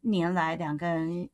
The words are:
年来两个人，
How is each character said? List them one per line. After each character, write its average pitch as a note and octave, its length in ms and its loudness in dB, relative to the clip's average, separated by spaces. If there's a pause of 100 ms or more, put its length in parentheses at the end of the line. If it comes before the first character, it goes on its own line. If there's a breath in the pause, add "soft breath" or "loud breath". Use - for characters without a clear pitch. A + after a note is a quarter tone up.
年 F3+ 320 2
来 E3 220 2
两 D#3 200 -2
个 E3+ 100 -4
人， E3+ 480 -2